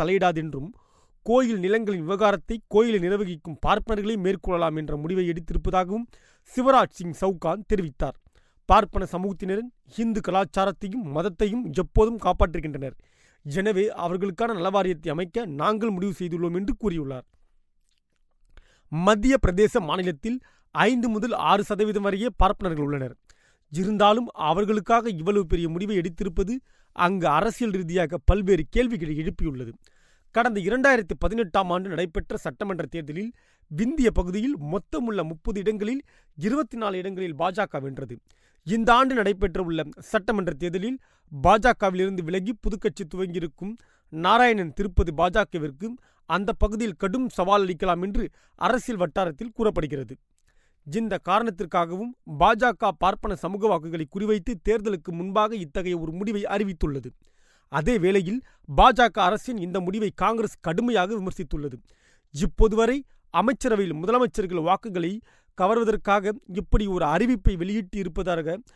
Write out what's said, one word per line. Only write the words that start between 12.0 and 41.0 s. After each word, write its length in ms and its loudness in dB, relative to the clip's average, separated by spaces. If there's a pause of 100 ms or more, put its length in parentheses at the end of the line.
காப்பாற்றுகின்றனர். 760 0 (500)
எனவே, 440 0
அவர்களுக்கான 640 -4
நலவாரியத்தை 560 0
அமைக்க 360 -4
நாங்கள் 440 0
முடிவு 300 -2
செய்துள்ளோம்" 360 -4
என்று 260 -2
கூறியுள்ளார். 440 -4 (1600)
மத்திய 500 4 (100)
பிரதேச 320 4
மாநிலத்தில் 600 -2 (320)
ஐந்து 380 2
முதல் 220 0
ஆறு 320 2
சதவீதம் 420 0
வரையே 220 0 (100)
பார்ப்பனர்கள் 480 2
உள்ளனர். 300 -6 (540)
இருந்தாலும், 580 4
அவர்களுக்காக 840 2
இவ்வளவு 360 0
பெரிய 240 0
முடிவை 280 -2
எடுத்திருப்பது 600 -2 (340)
அங்கு 360 0
அரசியல் 440 2
ரீதியாக 540 -2
பல்வேறு 440 4
கேள்விகளை 480 -2
எழுப்பியுள்ளது. 560 -6 (580)
கடந்த 280 0
இரண்டாயிரத்தி 600 2
பதினெட்டாம் 500 0
ஆண்டு 200 -2
நடைபெற்ற 480 -6
சட்டமன்ற 480 -6
தேர்தலில் 460 -8 (360)
விந்திய 440 2
பகுதியில் 460 0
மொத்தமுள்ள 680 -4
முப்பது 360 -6
இடங்களில் 420 -2 (340)
இருபத்தி 420 -2
நாலு 200 -2
இடங்களில் 380 -6
பாஜக 460 -2
வென்றது. 380 -10 (440)
இந்த 300 4
ஆண்டு 220 4
நடைபெற்ற 480 0
உள்ள 200 -2 (160)
சட்டமன்ற 540 -2
தேர்தலில் 460 -6 (440)